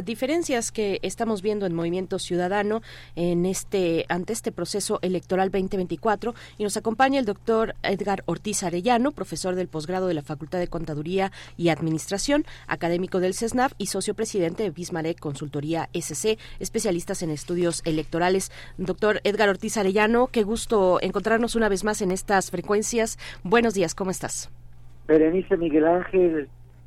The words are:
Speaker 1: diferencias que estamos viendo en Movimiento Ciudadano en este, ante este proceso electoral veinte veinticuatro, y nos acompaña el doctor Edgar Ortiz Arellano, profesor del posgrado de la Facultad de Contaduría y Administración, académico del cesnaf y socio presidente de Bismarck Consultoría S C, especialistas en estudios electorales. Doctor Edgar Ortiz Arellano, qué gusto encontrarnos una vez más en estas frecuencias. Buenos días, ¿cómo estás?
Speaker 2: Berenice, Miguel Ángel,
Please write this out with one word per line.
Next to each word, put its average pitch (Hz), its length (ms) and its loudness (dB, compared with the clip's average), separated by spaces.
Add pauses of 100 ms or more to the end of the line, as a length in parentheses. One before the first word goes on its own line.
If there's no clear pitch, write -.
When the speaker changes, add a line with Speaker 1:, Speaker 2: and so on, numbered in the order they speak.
Speaker 1:
diferencias 262 640 -2
que 202 300 -2
estamos 214 400 -2
viendo 208 240 0
en 175 80 0
Movimiento 175 440 -2
Ciudadano 202 640 0 (340)
en 175 300 2
este, 180 640 0
ante 180 240 -2
este 233 200 -4
proceso 190 500 -4
electoral 185 480 0
veinte 190 260 -2
veinticuatro, 202 580 -2 (220)
y - 60 -6
nos 202 160 -2
acompaña 262 420 2
el 247 60 0
doctor 220 560 0
Edgar 196 420 0
Ortiz 170 380 -4
Arellano, 220 500 2
profesor 185 420 -4
del 180 140 -2
posgrado 180 380 -2
de 180 80 2
la 147 80 -2
Facultad 156 380 -6
de 175 80 -2
Contaduría 165 640 -2 (260)
y 170 140 2
Administración, 170 720 0 (240)
académico 175 500 0
del 185 160 0
cesnaf 247 440 0
y 202 80 -4
socio 196 280 -2
presidente 196 480 -2
de 202 80 -2
Bismarck 165 480 -4
Consultoría 147 760 -4
S 165 220 -4
C, 220 240 0 (220)
especialistas 196 640 -2
en 165 80 0
estudios 170 540 -2
electorales. 170 680 0 (240)
Doctor 190 480 0
Edgar 208 240 4
Ortiz 202 280 -2
Arellano, 214 520 4
qué 226 160 2
gusto 196 580 4
encontrarnos 220 540 2
una 226 120 4
vez 190 140 0
más 214 180 0
en 185 120 2
estas 190 400 2
frecuencias. 214 640 0 (240)
Buenos 226 320 4
días, 175 220 2
¿cómo 190 160 0
estás? - 380 -6 (580)
Speaker 2:
Berenice, 160 480 4
Miguel 156 300 4
Ángel, 170 640 2 (380)